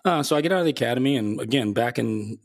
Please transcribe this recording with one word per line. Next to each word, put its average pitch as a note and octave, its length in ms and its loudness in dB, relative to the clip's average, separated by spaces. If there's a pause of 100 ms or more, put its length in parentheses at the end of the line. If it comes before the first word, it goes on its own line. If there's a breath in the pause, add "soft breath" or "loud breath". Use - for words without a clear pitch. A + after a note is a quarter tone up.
Uh, E3+ 180 2
so D3 140 0
I D3 40 2
get E3 120 2
out F#3 80 2
of F3 40 2
the D#3+ 60 2
academy, B2+ 460 0
and G#2 240 -2
again, A2+ 320 0
back A#2 260 -2
in A2 460 -4